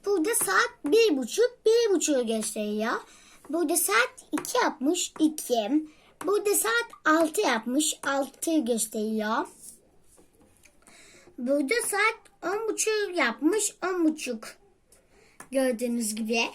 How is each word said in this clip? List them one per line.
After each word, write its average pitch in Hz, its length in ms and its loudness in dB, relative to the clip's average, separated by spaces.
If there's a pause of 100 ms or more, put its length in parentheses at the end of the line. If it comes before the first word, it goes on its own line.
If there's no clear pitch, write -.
Burada 403 300 0
saat 440 360 2 (140)
bir 403 320 4
buçuk, 415 480 -2
bir 453 280 4
buçuğu 277 340 0
gösteriyor. 214 680 -4 (560)
Burada 330 280 0
saat 453 540 0
iki - 260 -2
yapmış, 320 640 0
iki. 254 680 0 (380)
Burada 415 300 2
saat 453 640 0
altı 330 240 2
yapmış, 254 640 0
altı 277 540 -2
gösteriyor. 220 920 -2 (1900)
Burada 277 380 0 (120)
saat 415 680 -2
on 440 160 -2
buçuk 415 480 -2
yapmış, 294 580 0 (100)
on 359 200 0
buçuk. 254 420 -4 (1040)
Gördüğünüz 240 640 -2
gibi. 233 260 -2 (140)